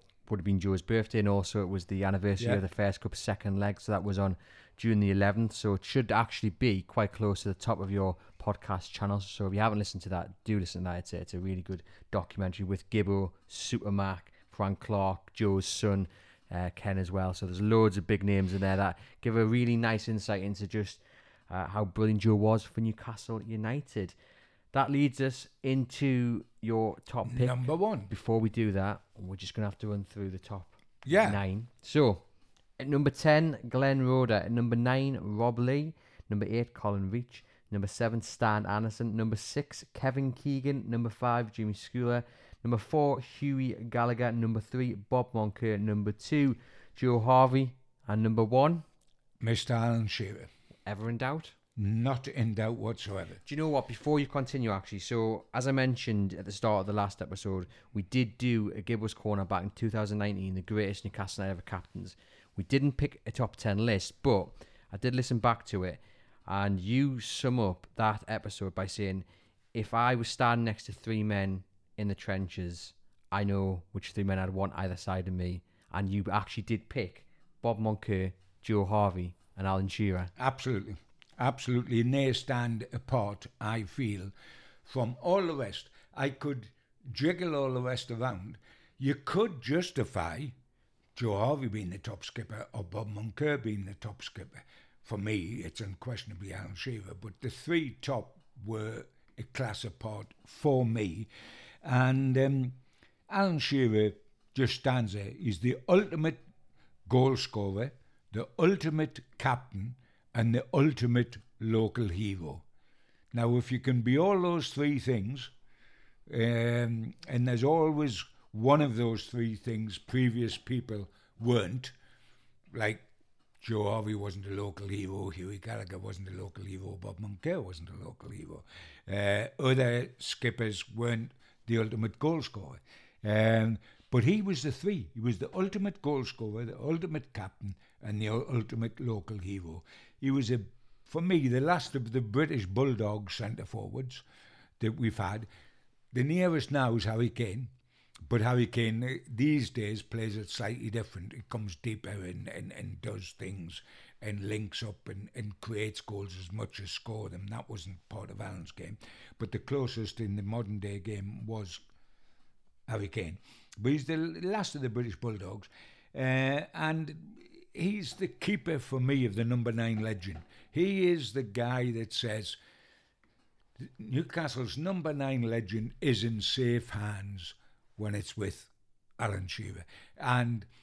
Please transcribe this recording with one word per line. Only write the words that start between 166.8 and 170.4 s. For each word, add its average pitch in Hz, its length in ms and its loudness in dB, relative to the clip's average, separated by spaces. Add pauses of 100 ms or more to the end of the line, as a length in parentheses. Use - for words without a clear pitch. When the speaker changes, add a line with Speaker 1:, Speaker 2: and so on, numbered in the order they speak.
Speaker 2:
he's 190 420 -4
the 190 140 -4
keeper 170 520 -2
for 127 200 -4
me 131 260 4
of 101 100 0
the 113 80 0
number 120 280 0
nine 113 280 0
legend. 95 400 -4 (320)